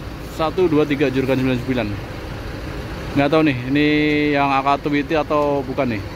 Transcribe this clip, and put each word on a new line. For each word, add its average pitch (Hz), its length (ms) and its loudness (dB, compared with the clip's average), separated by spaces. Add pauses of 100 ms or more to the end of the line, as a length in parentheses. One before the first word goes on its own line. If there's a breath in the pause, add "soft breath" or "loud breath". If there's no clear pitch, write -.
(380)
Satu, 160 320 2
dua, 147 160 4
tiga, 143 240 2
juragan 127 320 2
sembilan 127 160 0
puluh - 80 -8
sembilan. 123 200 0 (1300)
Nggak 143 160 4
tahu 160 160 6
nih, 127 60 0 (180)
ini 147 120 4 (440)
yang 143 240 2
A 135 80 2
K 139 60 0 (180)
Tweety 147 320 0
atau 143 480 0
bukan 127 320 -2
nih. 98 40 -6 (140)